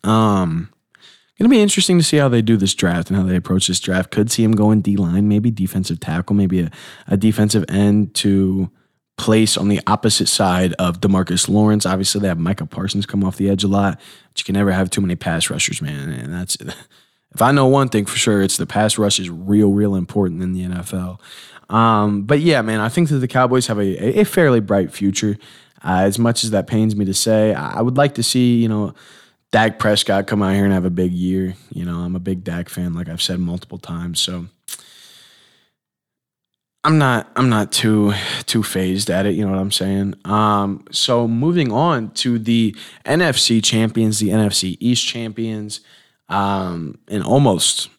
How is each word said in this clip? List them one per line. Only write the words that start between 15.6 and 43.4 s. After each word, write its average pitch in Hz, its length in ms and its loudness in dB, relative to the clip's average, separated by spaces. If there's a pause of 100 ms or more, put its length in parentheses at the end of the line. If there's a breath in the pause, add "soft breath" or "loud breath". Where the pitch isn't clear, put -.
man. 73 300 -8
And 65 240 -10
that's, 87 220 -6
<laughs> - 800 -18
if - 60 -2
I 123 100 4
know 139 160 4
one 135 220 4
thing 104 180 0
for - 100 -6
sure, 104 240 2
it's 98 160 0
the 87 80 -4
pass 107 320 0
rush 101 220 0
is 92 100 -8
real, 98 440 2
real 101 200 2
important 92 480 -2
in 92 120 -4
the 90 100 -4
N 90 100 -6
F 87 180 -8
L. 92 300 -8 (480 loud breath)
Um, 104 540 2
but 147 160 2
yeah, 151 240 2
man, 110 160 -2
I 110 100 -2
think 170 200 0
that 147 100 0
the 123 80 -2
Cowboys 127 400 2
have 110 100 -2
a, 104 40 0 (360)
a, 208 40 4
a 202 40 6
fairly 139 340 4
bright 98 320 0
future. 101 460 -2 (460 loud breath)
Uh, 92 180 0
as 98 160 2
much 117 260 2
as 113 60 -4
that 98 160 0
pains 110 300 0
me 104 100 0
to 95 80 -2
say, 107 400 2
I, - 240 -6
I 113 40 -2
would 123 140 0
like 143 200 2
to 117 80 -2
see, 123 320 2
you 117 120 2
know, 107 280 -2 (560 soft breath)
Dak 110 260 2
Prescott 101 480 0
come 104 160 -2
out 95 140 0
here 98 100 2
and 98 80 2
have 92 120 0
a 92 40 0
big 90 220 -2
year. 92 440 -4 (160)
You 87 140 -8
know, 87 140 -6
I'm 87 160 -6
a 90 40 -6
big 92 240 -6
Dak 87 260 -8
fan, 87 260 -6
like 85 120 -8
I've 82 140 -10
said 90 180 -4
multiple 90 380 -8
times. 85 420 -10
So 90 280 -8 (2250 loud breath)
I'm 156 140 4
not, 127 380 2
I'm 127 140 2
not 107 220 0
too, 107 420 2 (340 loud breath)
too 110 160 0
fazed 92 480 -2
at 95 160 0
it. 92 80 0
You 104 100 -2
know 95 60 -2
what 95 80 -2
I'm 98 120 -2
saying? 98 440 -2 (100)
Um, 101 680 0
so 120 360 0
moving 135 440 0
on 127 440 0
to 120 240 -2
the 110 360 0 (300 loud breath)
N 160 160 2
F 151 160 2
C 113 240 2